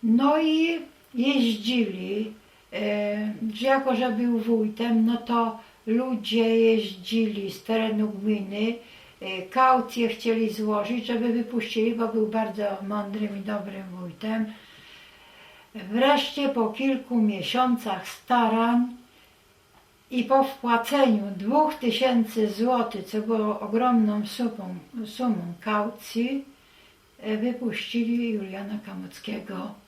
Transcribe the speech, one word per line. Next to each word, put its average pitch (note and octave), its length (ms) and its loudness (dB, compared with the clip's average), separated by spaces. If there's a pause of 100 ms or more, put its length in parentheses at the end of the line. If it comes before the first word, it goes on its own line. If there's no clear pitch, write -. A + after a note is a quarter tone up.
No C4+ 380 4
i D#4+ 380 2 (340)
jeździli, A3 1200 0 (400)
e, G#3 600 -2 (200)
że B3 140 -2
jako C4 280 4
że B3 160 0
był A#3 280 0
wójtem, A3+ 680 2
no A#3 120 2
to - 420 -2 (280)
ludzie A3+ 680 2
jeździli G#3 960 2
z - 120 -14
terenu A3 460 0
gminy, G#3 680 -2 (460)
e, F#3+ 200 -8
kaucję B3 680 2
chcieli A3+ 420 0
złożyć, G#3+ 560 -2
żeby A#3 280 0
wypuścili, A3+ 600 0
bo A3+ 120 -2
był G#3+ 200 0
bardzo G#3+ 360 -2 (240)
mądrym G3+ 500 -4
i G3 40 -10
dobrym G3+ 420 -8 (160)
wójtem. G#3+ 540 -4 (1200)
Wreszcie C4 720 2
po A3 200 0
kilku B3+ 520 0
miesiącach G#3+ 840 0
starań A#3 880 2 (1160)
i B3 120 0
po C4+ 200 4
wpłaceniu A#3 800 2 (140)
dwóch C4+ 380 2
tysięcy A#3 720 2
złotych, A3+ 560 0
co G#3+ 160 -4
było G#3+ 380 0
ogromną G#3+ 680 2
sumą, G#3 500 -6 (300)
sumą G3 560 -4
kaucji, A3+ 840 -2 (760)
e, G#3+ 180 -4
wypuścili A#3 920 -2
Juliana G3+ 560 -6
Kamockiego F#3 840 -10 (160)